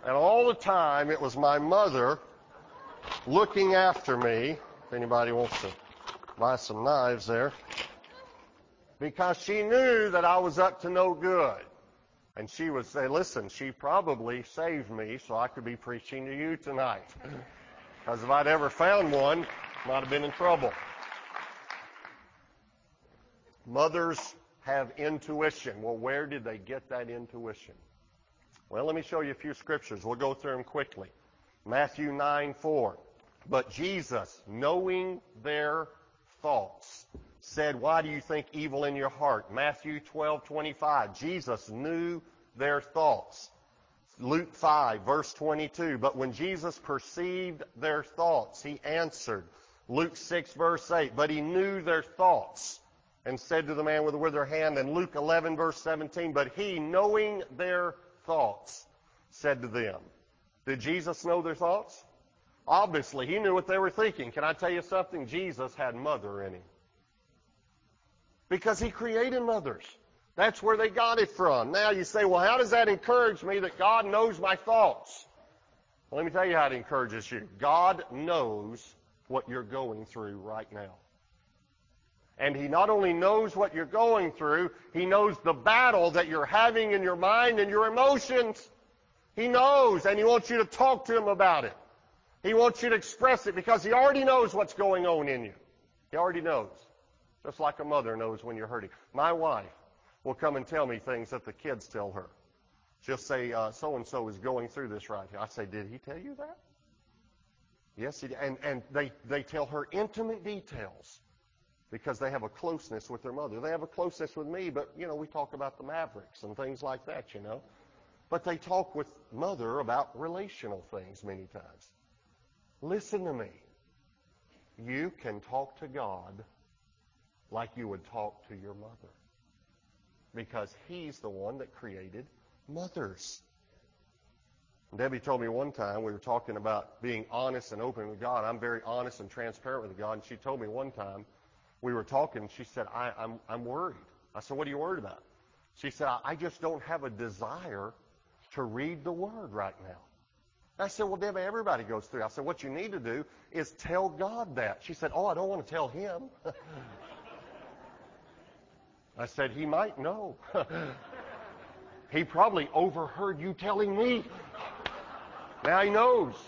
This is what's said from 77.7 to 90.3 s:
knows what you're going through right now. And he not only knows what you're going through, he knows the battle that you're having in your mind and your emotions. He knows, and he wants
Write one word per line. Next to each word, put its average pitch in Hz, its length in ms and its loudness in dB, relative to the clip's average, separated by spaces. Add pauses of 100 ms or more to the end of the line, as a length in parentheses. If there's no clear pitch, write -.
knows 120 840 -4 (320)
what 127 220 -4
you're 123 140 -6
going 110 420 -8
through 104 320 -12
right 107 340 -12
now. 101 220 -14 (1400)
And 139 180 0
he 139 120 -6
not 175 220 4
only 196 240 4
knows 202 420 2
what 196 180 2
you're 165 120 -4
going 208 460 4
through, 156 400 0 (220)
he 175 120 0
knows 196 340 6
the 165 140 2
battle 202 580 6
that 175 160 2
you're 156 180 0
having 220 460 4
in 196 120 2
your 185 120 0
mind 220 440 4
and 202 100 4
your 214 180 4
emotions. 247 800 2 (640)
He 233 120 0
knows, 247 580 8
and 202 120 6
he 214 60 4
wants 233 260 6